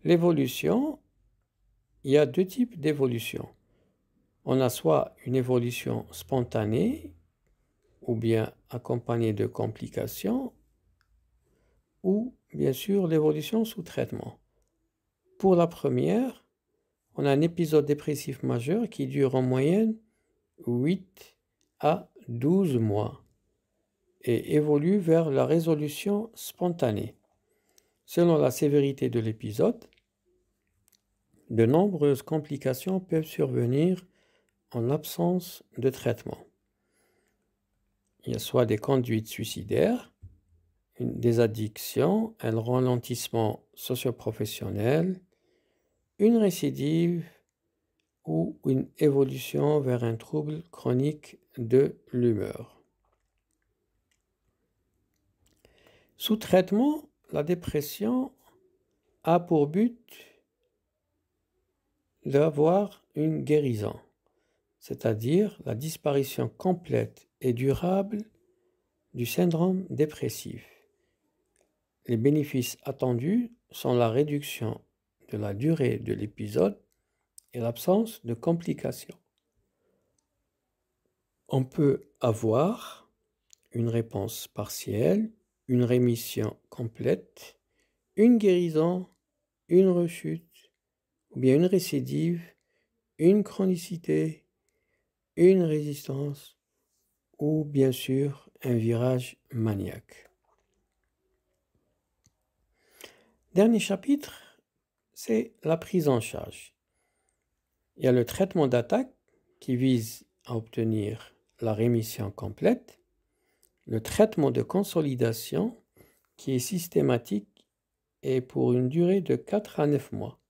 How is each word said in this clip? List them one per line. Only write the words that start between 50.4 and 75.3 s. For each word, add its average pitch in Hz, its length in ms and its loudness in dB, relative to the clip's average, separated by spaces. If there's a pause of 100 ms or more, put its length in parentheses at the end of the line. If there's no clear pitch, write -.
chronique 135 680 -4 (180)
de 131 440 2 (100)
l'humeur. 117 720 -2 (3250)
Sous - 200 0
traitement, 214 720 2 (220)
la 147 120 -2
dépression 180 880 -4 (880)
a 170 160 4
pour 165 300 2
but - 760 -4 (1800)
d'avoir 156 800 2 (100)
une 151 300 -2
guérison, 127 560 0 (800)
c'est-à-dire 120 840 -2
la 120 100 -6
disparition 139 760 -4
complète 127 800 -4 (120)
et 127 120 0
durable 185 720 0 (920)
du 120 120 -4
syndrome 180 640 0
dépressif. 127 760 -6 (1400)
Les 120 100 0
bénéfices 135 640 0
attendus 139 720 -2 (180)
sont - 240 -4
la 120 140 4
réduction 143 720 -4 (480)
de - 80 -8